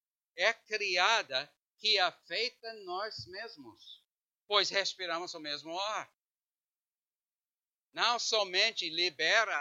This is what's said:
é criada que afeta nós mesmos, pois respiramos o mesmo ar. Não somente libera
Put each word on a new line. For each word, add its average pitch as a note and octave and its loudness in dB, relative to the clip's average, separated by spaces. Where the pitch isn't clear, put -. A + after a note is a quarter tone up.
é F#3+ 4
criada F#3+ 0
que G#3+ 2
afeta G#3+ -4
nós F#3+ -8
mesmos, F3 -18
pois G3+ 2
respiramos F3+ -4
o E3 -14
mesmo D3+ -8
ar. G3 -6
Não A3 2
somente G3+ 2
libera F3 2